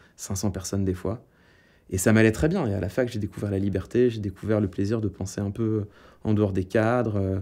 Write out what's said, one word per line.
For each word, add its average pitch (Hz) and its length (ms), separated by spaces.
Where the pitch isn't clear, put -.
cinq - 180
cents 101 160
personnes 95 320
des 92 100
fois. 92 300
Et 98 80
ça 110 140
m'allait 110 220
très 156 160
bien. 170 180
Et 98 60
à 98 80
la 92 80
fac, 123 200
j'ai 110 100
découvert 101 320
la 95 80
liberté, 101 500
j'ai 110 100
découvert 104 400
le 104 80
plaisir 101 320
de 107 80
penser 95 320
un 101 120
peu 110 340
en 110 80
dehors 101 180
des 92 140
cadres. 113 500
Euh, 95 260